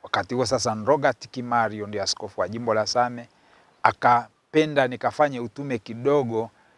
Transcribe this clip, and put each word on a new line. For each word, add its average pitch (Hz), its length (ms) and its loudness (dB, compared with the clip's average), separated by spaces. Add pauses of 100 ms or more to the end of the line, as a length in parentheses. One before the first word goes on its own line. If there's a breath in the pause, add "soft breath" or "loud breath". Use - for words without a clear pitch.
wakati - 320 -6
huo 127 120 0
sasa 113 280 0
ni 110 120 -8
Robert 139 440 2
Kimario, 117 560 -2
ndio 101 160 -6
askofu - 380 -6
wa 90 80 -2
jimbo 113 260 -2
la 107 120 0
Same, 120 420 -2 (540 soft breath)
akapenda 131 1040 2
nikafanye 127 520 0
utume 131 380 -6
kidogo 117 720 0 (280 soft breath)